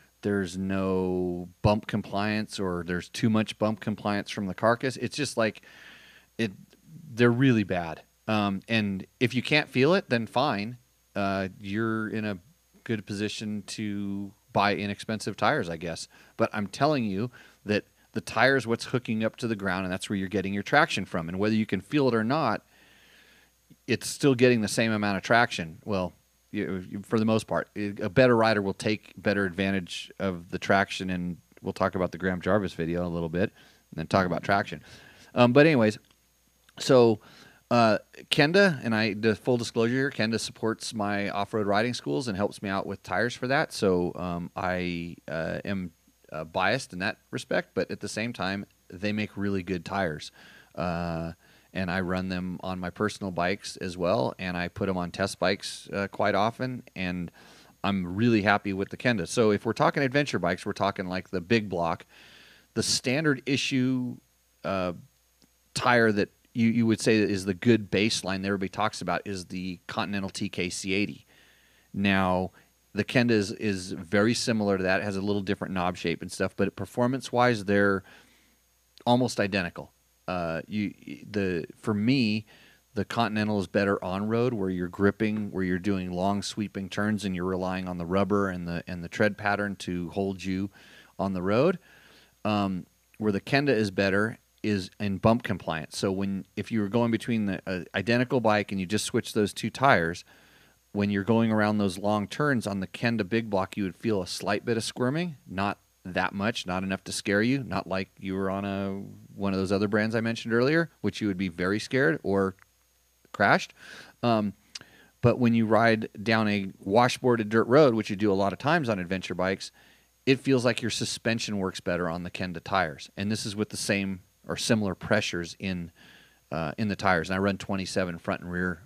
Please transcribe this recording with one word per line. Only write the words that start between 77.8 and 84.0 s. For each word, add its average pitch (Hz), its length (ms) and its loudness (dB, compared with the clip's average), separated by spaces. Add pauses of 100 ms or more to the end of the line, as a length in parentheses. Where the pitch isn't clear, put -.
almost 123 340 2
identical. 95 540 -4 (340)
Uh, 82 400 -2
you, 104 240 -4 (380)
the, 95 340 0 (100)
for 113 200 -2
me, 110 500 2 (480)
the 98 140 -2
Continental 107 520 0
is 90 80 0
better 101 380 2